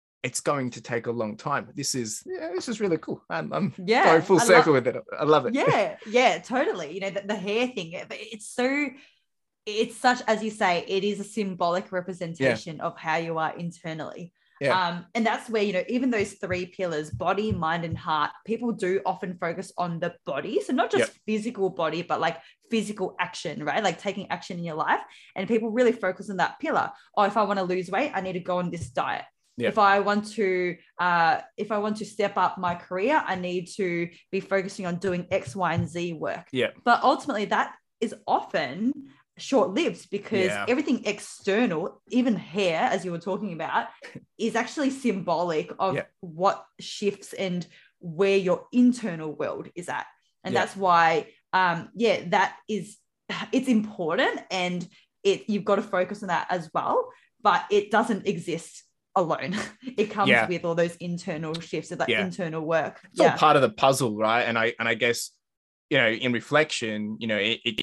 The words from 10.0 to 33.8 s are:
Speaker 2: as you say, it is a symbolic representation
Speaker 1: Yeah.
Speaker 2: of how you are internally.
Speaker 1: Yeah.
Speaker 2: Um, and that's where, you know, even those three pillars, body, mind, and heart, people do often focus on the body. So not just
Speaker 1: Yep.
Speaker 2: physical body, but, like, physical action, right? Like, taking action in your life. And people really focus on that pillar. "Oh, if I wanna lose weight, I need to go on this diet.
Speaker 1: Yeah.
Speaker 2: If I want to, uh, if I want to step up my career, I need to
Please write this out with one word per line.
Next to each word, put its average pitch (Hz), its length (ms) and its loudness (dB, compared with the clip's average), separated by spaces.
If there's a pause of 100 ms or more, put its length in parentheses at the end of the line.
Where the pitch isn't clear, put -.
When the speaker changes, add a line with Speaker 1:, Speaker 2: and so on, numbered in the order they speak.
Speaker 2:
as 220 160 2
you 220 80 -2
say, 180 360 0
it 190 160 0
is 202 160 -2
a 202 40 -6
symbolic 190 680 -2
representation 165 840 -2
Speaker 1:
Yeah. - 60 -8
Speaker 2:
of 170 140 -6
how 160 200 -2
you 165 200 -4
are 156 200 -2
internally. 170 720 -10 (300)
Speaker 1:
Yeah. 180 260 2
Speaker 2:
Um, 175 260 -6
and 226 120 0
that's 233 240 -2
where, 220 140 0
you 202 100 0
know, 180 160 0
even 254 220 0
those 208 220 -2
three 180 340 -4
pillars, 160 440 -4
body, 196 400 0
mind, 170 320 -2
and 165 140 -6
heart, 156 340 -2 (140)
people 226 260 -2
do 190 340 0
often 180 320 -4
focus 175 400 -6
on 175 220 -4
the 170 160 -4 (100)
body. 156 360 -2
So - 120 -6
not 359 180 2
just 302 220 4
Speaker 1:
Yep. - 20 -20 (120)
Speaker 2:
physical 214 420 -2
body, 165 340 -2
but, 151 180 -2
like, 165 160 0 (340)
physical 202 480 -2
action, 160 460 -6
right? 151 180 0
Like, 185 160 0
taking 196 320 -6
action 180 260 -8
in 170 60 -8
your 165 120 -6
life. 160 260 0 (340)
And 190 120 -4
people 226 240 0
really 240 200 4
focus 185 380 -4
on 190 80 -6
that - 220 0
pillar. 262 320 0 (260)
"Oh, 208 60 6
if 208 140 2
I 220 60 4
wanna 196 200 0
lose 180 280 -2
weight, 196 240 0
I 196 60 -2
need 185 120 -6
to 180 60 -4
go 180 200 -2
on 180 120 -2
this 170 180 -8
diet. 139 360 -4 (320)
Speaker 1:
Yeah. 226 120 2
Speaker 2:
If 208 80 0
I 202 240 8
want 208 320 0
to, 180 440 0 (220)
uh, 170 420 4 (160)
if 214 140 -4
I 214 80 0
want 214 180 -2
to 214 80 -8
step 202 320 -2
up 185 200 2
my 175 180 -2
career, 202 500 0
I 190 100 -2
need 180 320 -4 (100)
to 170 320 -2 (220)